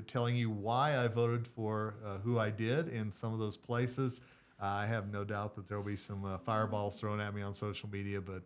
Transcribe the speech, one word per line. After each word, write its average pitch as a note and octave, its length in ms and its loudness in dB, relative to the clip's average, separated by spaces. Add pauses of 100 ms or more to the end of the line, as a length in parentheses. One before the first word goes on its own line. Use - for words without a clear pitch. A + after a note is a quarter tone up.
telling A#2+ 280 2
you A#2 160 2
why B2 440 2
I B2 120 4
voted A#2 400 2
for, G#2+ 480 -2 (100)
uh, G2 140 -6
who A#2 180 2
I A2 140 4
did A#2 380 2
in A2 220 -2
some A2+ 220 -4
of A2+ 60 -2
those G#2+ 180 -2
places. B2 640 0 (400)
Uh, G2+ 60 -2
I G2+ 180 0
have G#2+ 260 0
no G2+ 120 -2
doubt G#2 320 -2
that F#2+ 120 -10
there G#2 120 -2
will G2+ 80 -2
be G2+ 80 -2
some, G2 280 -6
uh, F#2+ 140 -2
fireballs G#2 640 0
thrown G#2 200 0
at G#2 140 -2
me G#2 80 -4
on G2+ 100 -4
social G#2 380 -4
media, G2+ 320 -2
but F#2 240 -8